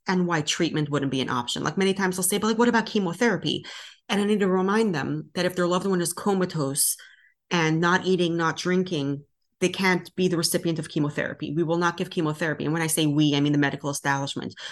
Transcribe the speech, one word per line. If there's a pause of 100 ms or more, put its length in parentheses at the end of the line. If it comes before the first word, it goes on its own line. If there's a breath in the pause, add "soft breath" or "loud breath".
and
why
treatment
wouldn't
be
an
option.
Like,
many
times
they'll
say,
"But,
like,
what
about
chemotherapy?" (440 loud breath)
And
I
need
to
remind
them
that
if
their
loved
one
is
comatose (520 loud breath)
and
not
eating,
not
drinking, (360)
they
can't
be
the
recipient
of
chemotherapy.
We
will
not
give
chemotherapy.
And
when
I
say
we,
I
mean
the
medical
establishment. (160 loud breath)